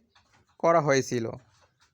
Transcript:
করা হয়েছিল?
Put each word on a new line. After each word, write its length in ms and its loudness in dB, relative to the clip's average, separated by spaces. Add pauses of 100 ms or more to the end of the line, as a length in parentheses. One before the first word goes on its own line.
(580)
করা 220 2
হয়েছিল? 500 -2 (640)